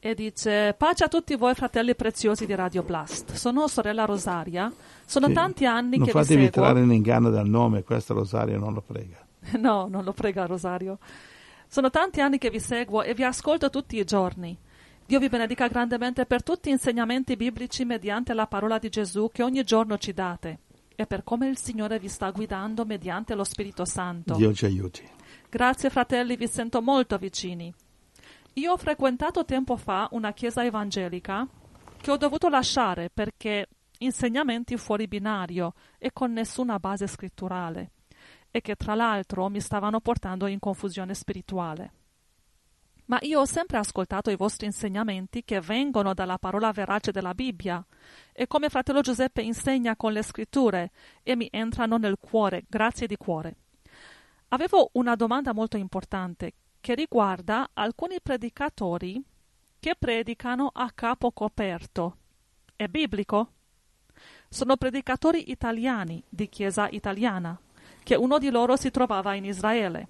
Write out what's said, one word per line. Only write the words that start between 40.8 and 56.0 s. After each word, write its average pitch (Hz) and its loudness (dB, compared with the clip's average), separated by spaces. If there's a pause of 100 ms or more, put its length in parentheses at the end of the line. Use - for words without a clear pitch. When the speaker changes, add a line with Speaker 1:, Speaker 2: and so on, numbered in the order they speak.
Speaker 1:
spirituale. 180 -8 (1120)
Ma 240 0
io 294 2
ho 277 6
sempre 330 -2
ascoltato 196 -4
i 196 0
vostri 208 -2
insegnamenti 202 -4
che 196 -2
vengono 214 0
dalla 185 -4
parola 208 0
verace 208 -2
della 185 -4
Bibbia, 185 -4 (500)
e 247 -2
come 294 0
fratello 277 2
Giuseppe 254 0
insegna 233 0
con 220 -2
le 214 -2
scritture, 214 0 (320)
e 254 0
mi 233 -4
entrano 226 0
nel 208 2
cuore, 196 0
grazie 226 0
di 202 -6
cuore. 160 -6 (920)
Avevo 302 4
una 240 2
domanda 233 0
molto 220 -4
importante 185 -6 (280)